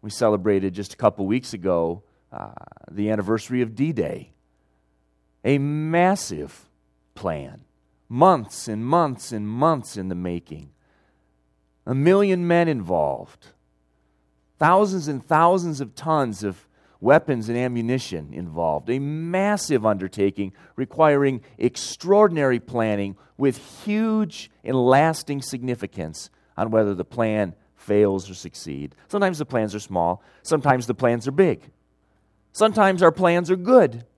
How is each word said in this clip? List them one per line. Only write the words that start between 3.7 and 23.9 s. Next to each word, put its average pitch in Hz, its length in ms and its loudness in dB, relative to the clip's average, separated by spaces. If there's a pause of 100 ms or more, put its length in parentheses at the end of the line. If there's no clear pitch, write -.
D-Day. 117 580 -4 (1120)
A 139 140 2
massive 151 1080 -2 (460)
plan. 76 500 -8 (440)
Months 131 600 2
and 110 160 -4
months 143 480 0
and 104 160 -6
months 127 480 -2
in 95 120 -6
the 92 60 -4
making. 87 560 -8 (1160)
A 127 80 -4
million 180 520 2
men 170 220 4
involved. 82 800 -4 (1120)
Thousands 185 500 2
and 135 160 -6
thousands 165 560 2
of 113 140 -10
tons 135 480 -2
of 98 240 -8 (340)
weapons 127 480 2
and 120 100 -4
ammunition 120 720 -4
involved. 80 560 -4
A 127 100 -2
massive 160 840 -2
undertaking 98 680 0 (240)
requiring 139 680 2 (160)
extraordinary 160 1000 2
planning 107 580 -4 (200)
with - 480 -4
huge 214 680 -2 (120)